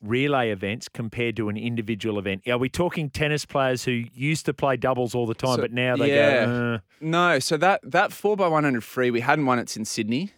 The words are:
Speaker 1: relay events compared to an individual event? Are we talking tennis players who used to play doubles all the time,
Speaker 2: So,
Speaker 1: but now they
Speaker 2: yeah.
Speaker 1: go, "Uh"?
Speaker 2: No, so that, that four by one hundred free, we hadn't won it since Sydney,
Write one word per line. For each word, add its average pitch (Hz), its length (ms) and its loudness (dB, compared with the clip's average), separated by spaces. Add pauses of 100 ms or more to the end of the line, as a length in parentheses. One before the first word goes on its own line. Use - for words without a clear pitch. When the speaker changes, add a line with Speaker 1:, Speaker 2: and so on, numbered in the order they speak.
Speaker 1:
relay 127 500 0
events 101 380 -4
compared 117 480 -4
to 107 120 -2
an 104 80 -4
individual 110 640 -4
event? 98 300 -4
Are 123 100 2
we 131 100 0
talking 165 420 -2
tennis 151 340 -2
players 131 400 0
who 120 200 -2 (100)
used 143 320 -4
to 143 80 -2
play 139 220 0
doubles 127 380 -2
all 120 120 0
the 113 80 -2
time, 127 220 0
Speaker 2:
So, 135 60 0
Speaker 1:
but 120 100 -4
now 123 240 0
they 143 180 2
Speaker 2:
yeah. 143 320 4
Speaker 1:
go, 120 280 0
"Uh"? 110 40 -4 (220)
Speaker 2:
No, 165 400 2
so 160 180 -2
that, 180 240 4
that 185 300 0
four 208 240 0
by 190 120 2
one 156 160 2
hundred 123 200 0
free, 127 260 0
we 117 100 2
hadn't 139 260 2
won 127 120 4
it 123 100 -4
since 107 220 -8
Sydney, 120 480 -4